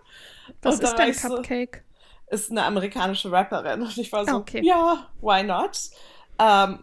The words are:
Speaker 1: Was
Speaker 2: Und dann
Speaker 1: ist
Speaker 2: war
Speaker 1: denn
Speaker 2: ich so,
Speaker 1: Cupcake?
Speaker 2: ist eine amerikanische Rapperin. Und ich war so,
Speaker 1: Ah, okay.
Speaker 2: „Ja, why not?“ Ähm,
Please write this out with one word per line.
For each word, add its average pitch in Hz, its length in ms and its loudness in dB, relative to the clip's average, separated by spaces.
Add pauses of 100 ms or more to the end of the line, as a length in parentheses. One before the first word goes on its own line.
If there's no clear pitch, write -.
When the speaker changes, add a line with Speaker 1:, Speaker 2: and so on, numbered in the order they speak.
(640)
Speaker 1:
Was 262 80 2
Speaker 2:
Und 285 120 0
dann 254 60 2
Speaker 1:
ist 233 80 -2
Speaker 2:
war 233 80 4
Speaker 1:
denn 233 40 2
Speaker 2:
ich 262 120 -4
so, - 40 -6 (180)
Speaker 1:
Cupcake? 247 400 -6 (440)
Speaker 2:
ist 202 240 -6
eine 214 140 0
amerikanische 196 680 -2
Rapperin. 180 520 0
Und 220 140 -8
ich 233 140 -6
war 208 140 -2
so, 208 60 0
Speaker 1:
Ah, 262 60 2
okay. - 220 -8
Speaker 2:
„Ja, 339 480 2 (140)
why 202 220 2
not?“ 208 340 -2 (640)
Ähm, 196 440 6